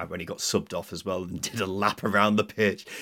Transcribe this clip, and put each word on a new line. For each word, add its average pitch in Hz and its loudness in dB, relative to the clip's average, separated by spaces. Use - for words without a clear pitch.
when 90 -8
he 82 -8
got - -8
subbed - -2
off 85 -6
as 85 -10
well 92 -2
and 90 -6
<laughs> - -4
did 113 -6
a 95 0
lap 101 0
around 104 6
the 104 4
pitch. - 0